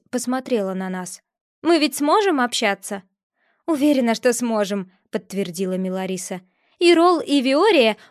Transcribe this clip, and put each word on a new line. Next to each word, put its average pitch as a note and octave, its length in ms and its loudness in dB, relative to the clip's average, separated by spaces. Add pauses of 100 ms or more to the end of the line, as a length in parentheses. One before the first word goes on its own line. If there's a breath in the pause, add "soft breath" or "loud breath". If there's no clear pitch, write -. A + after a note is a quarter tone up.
(120)
посмотрела B3 600 -4
на F#3+ 160 -6
нас. F#3 320 -10 (420)
«Мы D#4+ 160 2
ведь D4 160 -2
сможем E4 440 2
общаться?» G3+ 640 -4 (640)
«Уверена, C4+ 480 2
что B3 200 0
сможем», G#3 580 -4 (180 soft breath)
подтвердила F#3 680 -6
Милариса. F#3 640 -6 (380)
«И F4 140 6
Ролл, E4+ 260 4
и C#4+ 220 0
Виория C4+ 560 2 (140)